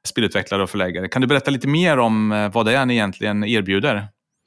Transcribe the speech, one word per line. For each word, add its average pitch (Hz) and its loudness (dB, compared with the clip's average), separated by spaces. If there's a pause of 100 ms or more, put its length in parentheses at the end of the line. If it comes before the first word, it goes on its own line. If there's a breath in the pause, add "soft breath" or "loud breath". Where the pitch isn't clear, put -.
spelutvecklare 98 -2
och 90 -2
förläggare. 92 -4
Kan 127 -2
du 127 2
berätta 139 2
lite 131 -4
mer 156 2
om, 110 2
eh, 104 0
vad 110 0
det 113 2
är 135 2
ni 123 0
egentligen 104 -2
erbjuder? 104 0 (400)